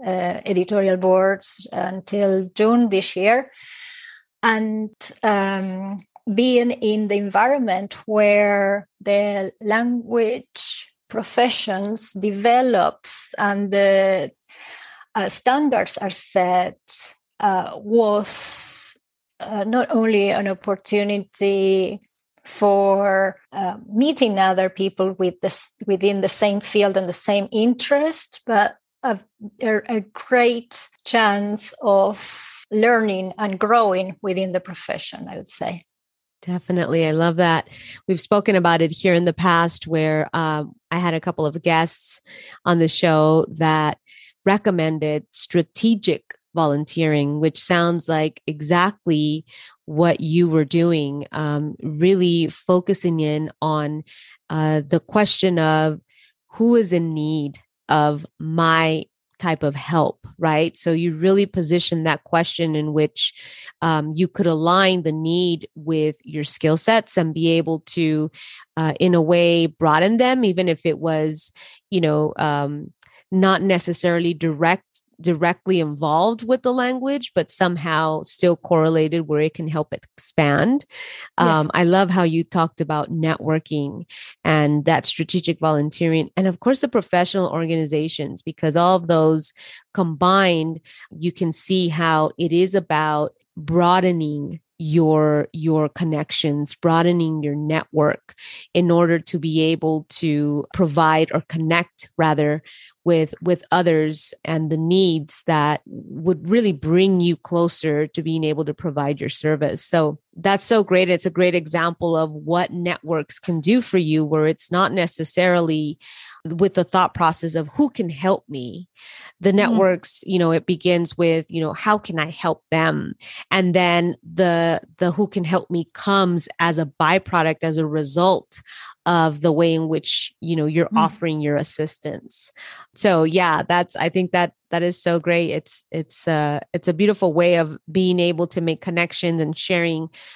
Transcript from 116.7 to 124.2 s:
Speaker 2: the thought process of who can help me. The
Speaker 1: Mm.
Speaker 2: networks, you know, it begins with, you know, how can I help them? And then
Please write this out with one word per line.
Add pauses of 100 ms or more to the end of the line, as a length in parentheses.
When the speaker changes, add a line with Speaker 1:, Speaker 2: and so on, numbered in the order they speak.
Speaker 2:
the
thought
process
of
who
can
help
me. (520)
The
Speaker 1:
Mm.
Speaker 2:
networks,
you
know,
it
begins
with,
you
know,
how
can
I
help
them? (360)
And
then